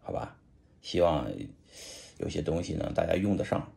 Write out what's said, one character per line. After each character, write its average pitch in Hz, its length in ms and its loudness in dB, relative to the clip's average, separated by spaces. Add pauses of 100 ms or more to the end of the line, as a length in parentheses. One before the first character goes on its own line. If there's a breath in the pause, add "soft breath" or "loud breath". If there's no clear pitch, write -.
好 - 100 -8
吧？ - 240 -4 (460)
希 - 180 0
望 78 260 6 (920 loud breath)
有 - 100 -2
些 - 140 -2
东 82 200 0
西 - 120 -4
呢， - 200 -2
大 - 120 4
家 82 80 4
用 95 240 2
得 - 40 0
上。 - 340 -2